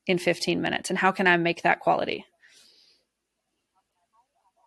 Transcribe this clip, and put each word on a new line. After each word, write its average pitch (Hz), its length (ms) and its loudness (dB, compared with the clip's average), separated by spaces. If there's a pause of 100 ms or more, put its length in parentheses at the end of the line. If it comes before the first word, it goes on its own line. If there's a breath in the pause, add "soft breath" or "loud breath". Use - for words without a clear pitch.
in 175 120 2
fifteen 175 420 -2
minutes, - 300 -4
and 185 80 -2
how 190 120 2
can 190 160 -2
I 175 120 6
make 170 240 -2
that 175 180 2
quality? - 460 -2 (2500 soft breath)